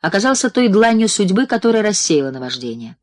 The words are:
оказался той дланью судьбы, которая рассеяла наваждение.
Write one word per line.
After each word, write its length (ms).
оказался 480
той 180
дланью 420
судьбы, 360
которая 380
рассеяла 480
наваждение. 720